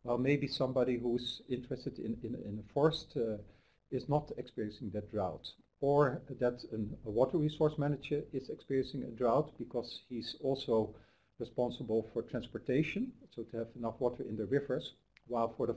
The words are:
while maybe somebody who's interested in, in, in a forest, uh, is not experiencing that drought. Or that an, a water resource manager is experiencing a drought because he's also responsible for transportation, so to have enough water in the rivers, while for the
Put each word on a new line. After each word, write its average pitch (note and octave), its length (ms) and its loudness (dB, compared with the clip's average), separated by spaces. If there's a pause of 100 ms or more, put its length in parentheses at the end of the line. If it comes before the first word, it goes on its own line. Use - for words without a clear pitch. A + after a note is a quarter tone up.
while A#2+ 120 0
maybe C#3 300 2
somebody B2+ 500 2
who's A#2+ 520 -2
interested B2 500 -4
in, A2 240 -4
in, A2+ 120 -6 (120)
in G#2 180 -6
a - 80 -20
forest, D3 440 2
uh, A2+ 200 0 (540)
is B2+ 180 -2
not D3 300 2
experiencing A2 520 -6
that G#2 200 -6
drought. F#2 400 -2 (300)
Or C#3 420 6 (160)
that B2 340 2
an, A2 320 -2
a A2+ 60 -4
water B2+ 260 4
resource D3+ 420 2
manager D3 440 0 (100)
is C3 160 -4
experiencing C3+ 540 -2
a - 80 -8
drought B2 480 2
because - 500 -6
he's A#2 340 -6
also A#2 520 2 (460)
responsible A#2 720 0
for A2+ 100 0
transportation, D3+ 920 -2 (220)
so A#2+ 80 -6
to A2+ 160 -10
have A2+ 80 -4 (100)
enough A2+ 220 -4
water B2 240 0
in A2 140 -6
the A2 100 -2
rivers, C3+ 480 0 (320)
while A#2 300 0
for B2 100 0
the A#2+ 100 -2